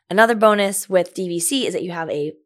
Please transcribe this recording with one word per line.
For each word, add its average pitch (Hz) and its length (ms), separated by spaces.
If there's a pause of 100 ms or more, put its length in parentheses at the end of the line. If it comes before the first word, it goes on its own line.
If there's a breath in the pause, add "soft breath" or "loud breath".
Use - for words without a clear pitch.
(120)
Another 226 220
bonus 208 560
with 175 240
D 190 140
V 170 120
C 247 280
is 185 60
that 170 100
you 180 80
have 165 180
a, 147 240 (120)